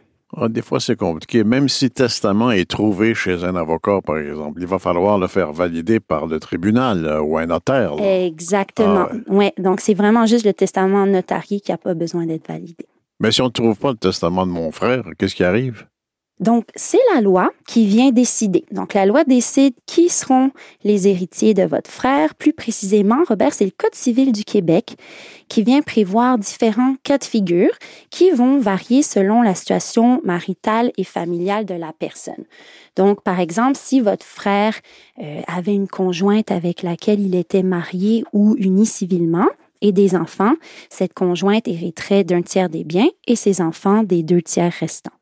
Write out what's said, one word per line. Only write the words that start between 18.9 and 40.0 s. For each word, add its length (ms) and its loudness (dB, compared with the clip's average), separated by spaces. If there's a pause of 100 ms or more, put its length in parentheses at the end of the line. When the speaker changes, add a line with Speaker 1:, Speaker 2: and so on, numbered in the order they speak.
Speaker 2:
la 140 2
loi 180 4
décide 480 2 (140)
qui 240 2
seront 400 2 (340)
les 240 2
héritiers 460 0
de 80 2
votre 280 -2
frère. 440 0
Plus 180 0
précisément, 760 0
Robert, 280 0
c'est 100 -2
le 60 0
Code 240 -2
civil 380 0
du 120 -4
Québec 520 0 (520)
qui 140 0
vient 180 4
prévoir 560 2
différents 680 0
cas 120 2
de 80 -4
figure 460 0 (400)
qui 220 4
vont 260 4
varier 440 2
selon 380 2
la 140 2
situation 680 0
maritale 760 -2
et 60 -4
familiale 600 -4
de 100 -8
la 200 -10
personne. 500 -12 (520)
Donc, 260 2
par 180 -2
exemple, 400 0
si 220 0
votre 240 -2
frère, 480 0 (440)
euh, 280 -12
avait 280 -4
une 140 -2
conjointe 600 0
avec 320 -4
laquelle 380 -2
il 140 -2
était 280 0
marié 640 -2 (100)
ou 240 4
uni 260 2
civilement, 640 0 (340)
et 100 4
des 220 4